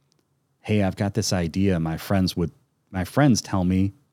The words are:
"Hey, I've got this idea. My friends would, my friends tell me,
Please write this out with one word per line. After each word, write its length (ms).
"Hey, 220
I've 120
got 200
this 180
idea. 460
My 180
friends 400
would, 140
my 120
friends 380
tell 220
me, 300